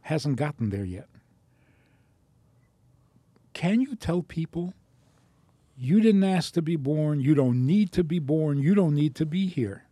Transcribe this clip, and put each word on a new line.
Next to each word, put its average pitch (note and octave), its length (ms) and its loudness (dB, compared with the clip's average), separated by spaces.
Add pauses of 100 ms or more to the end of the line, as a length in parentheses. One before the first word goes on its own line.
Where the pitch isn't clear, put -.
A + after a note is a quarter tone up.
hasn't D3 340 -2
gotten C#3 320 -4
there G2 160 -6
yet. F2+ 240 -12 (2500)
Can G#3 300 0
you C4+ 160 -4
tell F3 240 -4
people, E3 520 -8 (1040)
"You C3+ 220 2
didn't G#3 240 6
ask F#3 300 0
to E3+ 80 0
be D#3+ 160 -2
born, D3+ 420 0
you C#3 160 4
don't B2+ 300 2
need G3 280 2
to F#3 120 0
be E3 140 -2
born, D3 420 0
you D#3+ 140 2
don't E3 200 2
need D3 200 0
to D#3+ 100 -2
be F3+ 220 -4
here"? G#2+ 440 -6